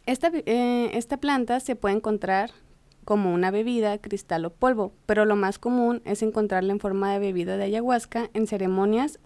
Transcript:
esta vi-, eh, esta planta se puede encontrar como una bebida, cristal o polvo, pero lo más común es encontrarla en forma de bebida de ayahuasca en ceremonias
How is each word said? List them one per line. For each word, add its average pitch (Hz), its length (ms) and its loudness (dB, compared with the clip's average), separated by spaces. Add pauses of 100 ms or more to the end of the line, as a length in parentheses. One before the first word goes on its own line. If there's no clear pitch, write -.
esta 262 240 0
vi-, 330 160 -2
eh, 240 480 2
esta 233 240 -4
planta 254 440 0
se 254 160 -4
puede 202 180 0
encontrar 208 560 0 (540)
como 202 280 2
una 180 180 2
bebida, 214 480 0
cristal 180 460 -6
o 175 80 -6
polvo, 220 400 0 (120)
pero 214 200 4
lo 214 100 4
más 196 240 0
común 240 460 0
es 208 180 -2
encontrarla 202 500 0
en 202 60 -2
forma 196 340 -2
de 202 60 -2
bebida 185 380 -2
de 202 80 -2
ayahuasca 233 680 -2
en 220 140 0
ceremonias 202 800 0